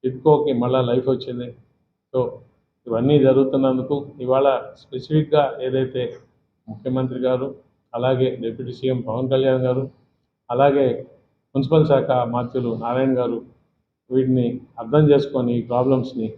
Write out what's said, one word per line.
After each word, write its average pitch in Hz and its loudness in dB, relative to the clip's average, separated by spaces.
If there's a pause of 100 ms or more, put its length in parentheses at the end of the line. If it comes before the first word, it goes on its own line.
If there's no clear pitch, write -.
టిడ్కోకి 147 2
మళ్ళా 123 0
లైఫ్ 123 0
వచ్చింది. 123 -4 (640)
So 131 0 (680)
ఇవన్నీ 120 2
జరుగుతున్నందుకు 131 2 (240)
ఇవాళ 131 2 (300)
స్పెసిఫిక్‌గా 151 0 (180)
ఏదైతే 127 -2 (640)
ముఖ్యమంత్రి 127 -4
గారు, 127 0 (460)
అలాగే 127 0
డిప్యూటీ 113 -8
సీఎం 127 -2
పవన్ 117 -6
కళ్యాణ్ 131 2
గారు, 127 0 (680)
అలాగే 135 4 (720)
మున్సిపల్ 151 2
శాఖ 135 4 (180)
మంత్రులు 120 -4 (100)
నారాయణ 127 0
గారు 117 -2 (680)
వీటిని 127 2 (320)
అర్థం 127 2
చేసుకొని 127 2
ఈ 113 -4
ప్రాబ్లమ్స్‌ని 123 -2 (100)